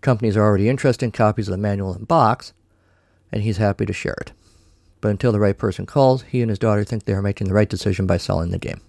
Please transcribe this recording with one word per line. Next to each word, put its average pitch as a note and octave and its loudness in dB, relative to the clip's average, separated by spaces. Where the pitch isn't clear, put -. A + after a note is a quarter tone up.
Companies A2 0
are G#2+ 4
already G#2 4
interested C3 0
in A2+ -2
copies G#2+ 0
of G2 -4
the F#2 -4
manual G2 -2
and G2 -10
box, A#2+ 2
and G#2 -2
he's G#2+ -2
happy G2+ 0
to F#2+ -4
share - -6
it. - -14
But G#2+ 0
until G#2+ 0
the G#2 2
right G2+ 2
person - -4
calls, C3 2
he - -4
and A#2 0
his G2+ -4
daughter G#2 0
think G#2 -8
they G#2+ -2
are G2 -2
making G2 -4
the F#2 -2
right G#2+ 4
decision F#2+ -2
by F2 2
selling E2+ -2
the F2+ -4
game. - -10